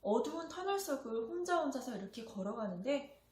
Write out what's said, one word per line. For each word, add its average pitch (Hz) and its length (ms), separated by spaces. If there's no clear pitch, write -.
어두운 311 480
터널 392 320
속을 226 480
혼자 349 320
혼자서 262 360
이렇게 196 280
걸어가는데 208 1080